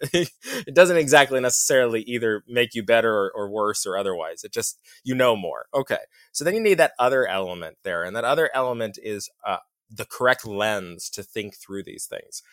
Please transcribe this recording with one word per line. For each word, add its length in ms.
<laughs> 60
it 640
doesn't 240
exactly 420
necessarily 680
either 400
make 260
you 80
better 320
or, 220
or 160
worse 340
or 100
otherwise. 480
It 80
just, 300
you 100
know 220
more. 360
Okay. 280
So 120
then 120
you 80
need 160
that 180
other 300
element 560
there. 200
And 120
that 80
other 320
element 480
is, 260
uh, 120
the 140
correct 400
lens 640
to 140
think 340
through 260
these 220
things. 480